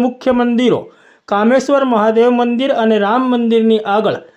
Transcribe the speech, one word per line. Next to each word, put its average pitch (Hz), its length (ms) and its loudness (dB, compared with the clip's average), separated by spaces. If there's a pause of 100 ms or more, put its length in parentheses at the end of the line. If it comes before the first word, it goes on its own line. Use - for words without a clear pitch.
મુખ્ય 247 320 -2
મંદિરો 240 420 0 (540)
કામેશ્વર 262 580 2
મહાદેવ 226 460 2
મંદિર 240 480 -2
અને 220 100 2 (120)
રામ 247 140 0 (120)
મંદિરની 226 500 0 (120)
આગળ 202 260 -2 (140)